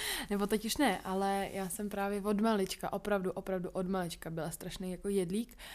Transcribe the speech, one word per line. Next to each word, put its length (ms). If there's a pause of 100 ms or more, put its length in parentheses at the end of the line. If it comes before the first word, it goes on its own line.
(300)
Nebo 160
teď 180
už 120
ne, 280
ale 480
já 160
jsem 200
právě 340
od 180
malička, 520
opravdu, 400
opravdu 380
od 180
malička 420
byla 200
strašný 400
jako 180
jedlík. 500 (160)